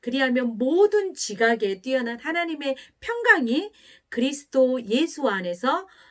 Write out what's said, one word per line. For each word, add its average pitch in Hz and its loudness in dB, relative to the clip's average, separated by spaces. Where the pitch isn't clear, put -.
그리하면 247 0
모든 381 2
지각에 220 0
뛰어난 240 -2
하나님의 311 -4
평강이 415 0
그리스도 262 0
예수 277 0
안에서 196 -2